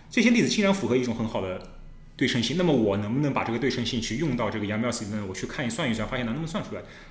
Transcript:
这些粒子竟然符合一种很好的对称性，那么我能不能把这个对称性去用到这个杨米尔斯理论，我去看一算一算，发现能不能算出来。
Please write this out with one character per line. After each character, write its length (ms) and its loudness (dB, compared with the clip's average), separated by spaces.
这 100 2
些 120 8
粒 100 6
子 80 4
竟 160 2
然 80 6
符 140 0
合 100 4
一 60 2
种 100 0
很 140 -2
好 140 -2
的 200 -4
对 100 2
称 140 2
性， 160 0
那 60 4
么 100 6
我 240 4
能 160 -2
不 60 0
能 120 2
把 120 0
这 100 -2
个 60 -2
对 100 0
称 160 -2
性 160 -2
去 160 -4
用 180 0
到 140 0
这 100 -4
个 60 -2
杨 140 -2
米 60 0
尔 60 0
斯 140 -4
理 60 -6
论， 160 -4
我 80 -8
去 100 -8
看 200 -4
一 40 -2
算 200 -2
一 40 0
算， 160 -2
发 80 -4
现 80 -2
能 80 -2
不 80 -4
能 60 -4
算 160 -4
出 100 -12
来。 80 -8